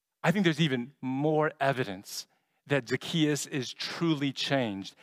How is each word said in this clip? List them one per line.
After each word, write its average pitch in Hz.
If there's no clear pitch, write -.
I 165
think 190
there's 160
even 131
more 151
evidence 120
that 135
Zacchaeus 147
is 131
truly 143
changed, 110